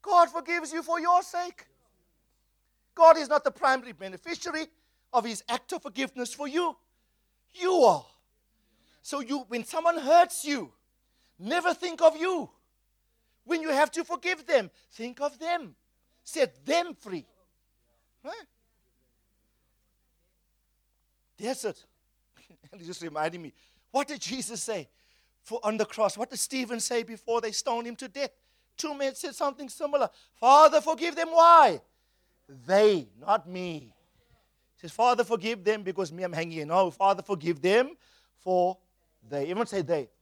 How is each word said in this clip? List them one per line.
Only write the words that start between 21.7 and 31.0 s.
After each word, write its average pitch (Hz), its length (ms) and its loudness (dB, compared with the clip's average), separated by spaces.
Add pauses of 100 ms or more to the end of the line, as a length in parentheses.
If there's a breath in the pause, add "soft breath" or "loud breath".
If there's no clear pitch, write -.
<laughs> - 340 -20
And 202 80 -20
he 165 80 -16
just 175 140 -14
reminded 165 400 -6
me, 147 120 -18 (380)
what 277 160 -2
did 294 140 -12
Jesus 220 420 -10
say 185 240 -8 (540)
for, 226 220 -10
on 220 120 -2
the 214 100 -2
cross? - 320 -2
What 233 120 -6
did 247 100 -12
Stephen 247 400 -6
say 233 240 -4
before 226 380 -4
they 220 100 -6
stoned 233 360 -6
him 240 100 -14
to 262 100 -14
death? 269 240 -8 (460)
Two 302 160 -8
men 277 220 -4
said 277 200 -12
something 285 320 -6
similar. 285 420 -2 (300 soft breath)
"Father, 294 400 8
forgive 320 360 -4